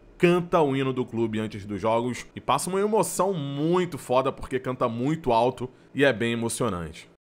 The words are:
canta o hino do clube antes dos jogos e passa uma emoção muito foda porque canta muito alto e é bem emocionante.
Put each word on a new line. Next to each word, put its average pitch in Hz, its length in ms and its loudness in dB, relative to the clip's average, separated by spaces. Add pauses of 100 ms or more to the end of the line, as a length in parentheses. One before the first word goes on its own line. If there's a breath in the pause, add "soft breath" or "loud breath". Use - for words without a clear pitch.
(160 loud breath)
canta 175 460 4
o 135 140 2
hino 135 160 0
do 123 120 0
clube 110 360 -2
antes 107 260 -6
dos 101 140 -6
jogos 117 460 0 (100)
e 104 40 -14
passa - 300 0
uma 190 100 0
emoção 196 540 0
muito 156 640 0
foda 131 320 0
porque 127 300 -4
canta 127 280 -2
muito 131 440 -2
alto 117 360 2 (240 loud breath)
e 135 120 2
é 135 80 6
bem 117 200 0
emocionante. 107 800 -4 (120)